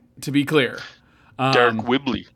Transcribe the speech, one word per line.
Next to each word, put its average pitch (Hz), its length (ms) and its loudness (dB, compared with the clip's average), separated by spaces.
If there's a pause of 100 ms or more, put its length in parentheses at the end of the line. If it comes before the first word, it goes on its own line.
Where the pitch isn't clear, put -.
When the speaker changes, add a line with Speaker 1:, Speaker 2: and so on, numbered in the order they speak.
(200)
Speaker 1:
to 139 100 -10
be 139 140 2
clear. 139 340 0 (600)
Um, 135 140 0
Speaker 2:
Derek 117 360 2
Whibley. 123 480 -2